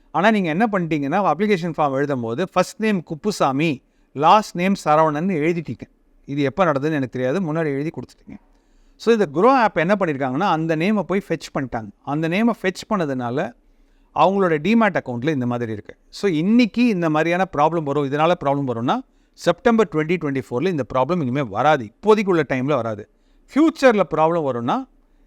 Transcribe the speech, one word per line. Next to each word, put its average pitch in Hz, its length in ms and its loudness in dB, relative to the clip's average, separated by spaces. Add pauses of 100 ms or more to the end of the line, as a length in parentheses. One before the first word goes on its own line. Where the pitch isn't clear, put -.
(100)
ஆனா, 180 200 2
நீங்க 202 180 2
என்ன 175 240 0
பண்ணிட்டீங்கன்னா, 165 580 0
அப்ளிகேஷன் 175 460 0
ஃபார்ம் 143 180 0
எழுதும்போது 135 580 -2
ஃபர்ஸ்ட் - 300 -2
நேம் 208 200 0
குப்புசாமி, 156 800 -2 (300)
லாஸ்ட் 170 440 4
நேம் 180 160 0 (120)
சரவணன்னு 156 500 2
எழுதிட்டீங்க. 156 460 -2 (440)
இது 143 180 -4
எப்ப 139 220 0
நடந்ததுன்னு 151 280 0
எனக்கு 135 160 -2
தெரியாது, 147 440 -2
முன்னாடி 165 120 -2
எழுதி 147 260 -4
கொடுத்துட்டீங்க. - 460 -16 (600)
So, 226 180 2
இந்த 208 200 2
Grow 208 180 4
ஆப் 233 240 2
என்ன 175 220 2
பண்ணியிருக்காங்கன்னா, 147 520 -2
அந்த 160 260 0
நேமை 196 240 0
போய் 185 280 -2
ஃபெட்ச் - 300 -6
பண்ணிட்டாங்க. 117 300 -6 (160)
அந்த 156 240 -2
நேமை 214 220 0 (120)
ஃபெட்ச் 185 220 -4 (100)
பண்ணதுனால 143 580 -4 (600)
அவங்களோட 175 440 2
Demat 196 460 2
அக்கவுண்ட்ல 120 240 -4
இந்த 131 180 0
மாதிரி 120 260 -4
இருக்கு. - 240 -12 (120)
So, - 220 -4
இன்னைக்கு 220 560 2
இந்த 175 240 0
மாதிரியான 170 460 0
ப்ராப்ளம் 160 260 2
வரும், 139 280 -2
இதனால 156 240 2 (100)
ப்ராப்ளம் 139 240 0
வரும்னா, 123 300 -2 (380)
செப்டம்பர் 220 560 2
ட்வென்டி 156 300 0
ட்வென்டி 139 280 -2
ஃபோர்ல 127 180 -2
இந்த 151 160 -2 (100)
ப்ராப்ளம் 139 260 0
இனிமே 135 220 -2
வராது, 123 420 0
இப்போதைக்கு 208 440 0
உள்ள 165 140 2
டைம்ல 131 220 -2
வராது. 113 440 -2 (460)
ஃபியூச்சர்ல 262 460 4 (140)
ப்ராப்ளம் 160 300 2
வரும்னா, 131 440 -4 (380)